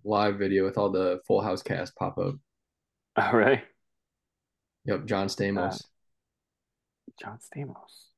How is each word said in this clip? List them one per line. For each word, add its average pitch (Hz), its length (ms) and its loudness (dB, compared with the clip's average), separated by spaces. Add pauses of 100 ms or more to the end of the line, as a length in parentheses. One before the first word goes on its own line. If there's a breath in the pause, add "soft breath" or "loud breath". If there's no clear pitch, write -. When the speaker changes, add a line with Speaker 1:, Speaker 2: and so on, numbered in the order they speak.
Speaker 1:
live 101 340 2
video 98 260 2
with 95 140 -2
all 101 120 2
the 92 360 0
Full 98 140 4
House 95 220 -2
cast 92 340 -6
pop - 220 -4
up. 92 180 -2 (800)
Speaker 2:
Oh, - 160 2
really? 120 300 4 (1200)
Speaker 1:
Yep, 87 220 -2
John 98 200 0
Stamos. 95 480 -2 (100)
Speaker 2:
Uh, - 40 -20 (1300)
John 110 180 -12
Stamos. - 800 -14